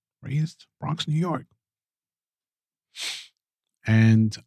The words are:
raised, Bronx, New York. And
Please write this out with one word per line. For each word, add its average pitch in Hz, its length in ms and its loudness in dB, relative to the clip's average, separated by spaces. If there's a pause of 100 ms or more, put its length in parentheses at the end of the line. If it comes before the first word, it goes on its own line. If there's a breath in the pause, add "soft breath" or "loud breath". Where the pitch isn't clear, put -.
(220)
raised, - 460 -6 (120)
Bronx, 156 280 -6
New 156 100 -2
York. 165 300 -4 (2500 loud breath)
And 110 600 4